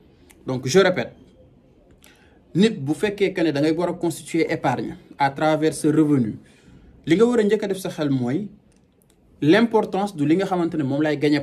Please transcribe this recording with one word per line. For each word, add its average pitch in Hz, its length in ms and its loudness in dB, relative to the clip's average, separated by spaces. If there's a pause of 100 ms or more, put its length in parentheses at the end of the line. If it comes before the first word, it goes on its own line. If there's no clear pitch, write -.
(460)
Donc, 131 220 -6
je 170 100 4
répète, 180 320 2 (1400)
nit 208 160 4
bu 147 240 -6
fekkee 202 400 -2
que 180 80 -6
ne 156 80 2
da 139 100 -2
ngay 156 120 2
war 170 160 -2
a 170 60 -6
constituer 165 540 -2
épargne 123 480 -4 (220)
à 143 120 0
travers 156 440 0
ce - 140 -2
revenu, 147 500 2 (680)
li 156 120 2
nga 226 100 6
war 240 140 2
a - 20 2
njëkk 214 220 0
a - 20 -4
def 190 120 -4
sa 185 100 -10
xel 151 220 -4
mooy 135 360 -2 (960)
l'importance 202 760 2
du 147 100 -2
li 156 80 2
nga 190 120 0
xamante 175 280 -2
ne 156 80 -4
moom 139 180 -2
lay 151 160 0
gagner 147 260 2